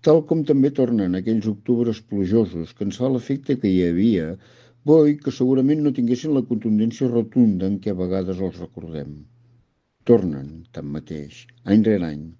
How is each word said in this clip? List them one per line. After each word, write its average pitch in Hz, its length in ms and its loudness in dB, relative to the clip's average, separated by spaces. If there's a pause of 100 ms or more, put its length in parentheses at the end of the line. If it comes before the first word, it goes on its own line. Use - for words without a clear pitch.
tal 156 220 6
com 160 220 0
també 143 240 4
tornen 110 480 0
aquells 110 320 -2
octubres 117 480 -2
plujosos 92 720 -2
que 101 160 -8
ens 92 140 -8
fa 131 100 0
l'efecte 131 480 -4
que 104 100 0
hi 92 140 2
havia, 87 460 0 (560)
bo 151 200 6
i 147 120 0
que 135 180 -6
segurament 135 480 0
no 143 100 0
tinguessin 123 400 -2
la 127 140 -2
contundència 113 640 -2
rotunda 113 560 2
en 101 100 -2
què 101 160 -4
a 90 60 -6
vegades 92 400 -4
els 90 240 -6
recordem. 78 500 -12 (960)
Tornen, 82 420 2 (220)
tanmateix, 73 720 -12 (200)
any 104 220 4
rere 95 240 2
any. 76 160 -10 (140)